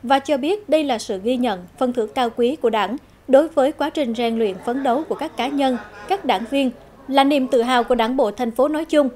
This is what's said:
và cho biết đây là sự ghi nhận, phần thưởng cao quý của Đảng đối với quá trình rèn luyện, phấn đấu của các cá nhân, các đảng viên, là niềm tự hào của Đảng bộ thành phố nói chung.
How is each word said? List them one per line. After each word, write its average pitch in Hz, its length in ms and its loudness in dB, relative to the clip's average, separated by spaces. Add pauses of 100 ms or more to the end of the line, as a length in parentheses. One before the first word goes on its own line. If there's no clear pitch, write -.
và 269 160 2
cho 285 180 -2
biết 359 320 -2
đây 311 140 4
là 262 140 -2
sự 208 260 -6
ghi 247 140 0
nhận, 208 280 -2 (120)
phần 247 160 0
thưởng 220 220 -2
cao 247 200 0
quý 247 200 2
của 240 140 0
Đảng 220 280 -2 (300)
đối 277 200 6
với 285 240 2
quá 294 180 -4
trình 254 260 -2
rèn 233 240 -2
luyện, 202 160 0 (100)
phấn 254 180 -4
đấu 277 260 0
của 190 60 -2
các 262 220 -8
cá 240 100 -2
nhân, 277 300 0 (300)
các 392 180 -4
đảng 226 260 0
viên, 277 200 0 (360)
là 269 160 4
niềm 277 240 2
tự 247 140 2
hào 240 220 2
của 247 120 0
Đảng 240 220 0
bộ 226 140 2
thành 233 200 -4
phố 254 160 2
nói 311 180 -2
chung. 294 300 2